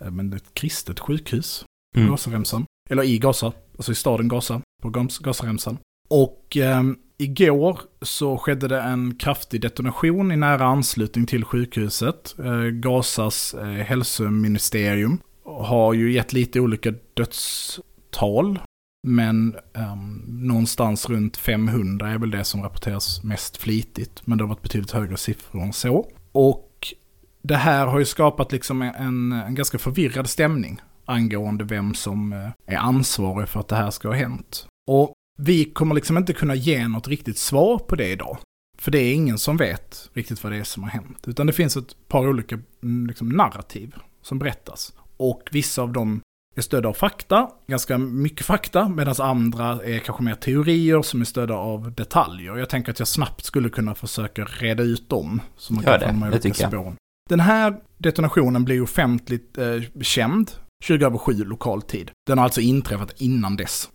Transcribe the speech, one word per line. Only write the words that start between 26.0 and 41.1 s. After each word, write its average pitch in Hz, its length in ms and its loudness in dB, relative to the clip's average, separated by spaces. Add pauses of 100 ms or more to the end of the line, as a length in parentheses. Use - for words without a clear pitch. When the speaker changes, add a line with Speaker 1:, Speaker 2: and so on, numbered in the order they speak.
Speaker 1:
Och - 600 2 (500)
det 147 140 0
här 139 300 4
har 135 120 2
ju 143 60 4
skapat, 143 480 2
liksom, 131 300 -2
en, 123 500 -2
en 117 220 -4
ganska 135 240 -2
förvirrad 131 500 0
stämning 151 520 0 (240)
angående 107 600 0
vem 104 300 -2
som, 104 380 -4
eh, 101 160 -8 (260)
är - 40 0
ansvarig 104 680 0
för 104 120 -4
att - 80 -6
det 107 80 0
här 104 140 0
ska - 180 -6
ha 110 60 0
hänt. 127 520 -6 (200)
Och 139 260 4 (260)
vi 156 260 4
kommer, 156 300 0
liksom, 156 220 2
inte 180 160 2
kunna 143 220 0
ge 131 340 0
något 113 200 -4
riktigt 139 300 -6
svar 190 400 4
på - 180 -2
det 110 160 0
idag. - 260 -8 (400)
För - 120 -6
det 147 80 6
är 123 160 4
ingen 139 240 2
som 147 180 0
vet - 560 -4
riktigt 117 320 -8
vad 101 80 -6
det 104 60 -6
är 104 60 -6
som - 180 -10
har 101 80 -8
hänt. - 380 -10